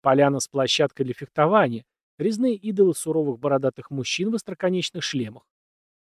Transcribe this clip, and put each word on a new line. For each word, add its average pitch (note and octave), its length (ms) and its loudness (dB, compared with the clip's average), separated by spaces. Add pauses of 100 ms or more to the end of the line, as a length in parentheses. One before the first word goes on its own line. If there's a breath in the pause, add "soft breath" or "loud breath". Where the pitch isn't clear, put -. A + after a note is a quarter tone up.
Поляна C#3 380 4
с - 80 -8
площадкой C#3 560 -2
для B2 100 -6
фехтования, D3+ 720 0 (340)
резные A3+ 360 0
идолы G3 400 2
суровых D3+ 440 -2
бородатых C3+ 520 -2
мужчин C#3+ 400 -4
в A3+ 60 -2
остроконечных F3+ 640 -4
шлемах. A#2+ 440 -6 (680)